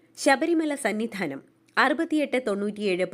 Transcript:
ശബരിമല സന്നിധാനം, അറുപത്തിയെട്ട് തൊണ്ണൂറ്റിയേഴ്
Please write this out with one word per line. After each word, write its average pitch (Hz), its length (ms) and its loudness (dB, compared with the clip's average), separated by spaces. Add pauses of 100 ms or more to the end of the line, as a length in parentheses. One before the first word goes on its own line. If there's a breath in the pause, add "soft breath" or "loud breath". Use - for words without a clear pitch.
(180 loud breath)
ശബരിമല 302 580 2
സന്നിധാനം, 202 680 -4 (340)
അറുപത്തിയെട്ട് 277 680 2
തൊണ്ണൂറ്റിയേഴ് 202 680 -2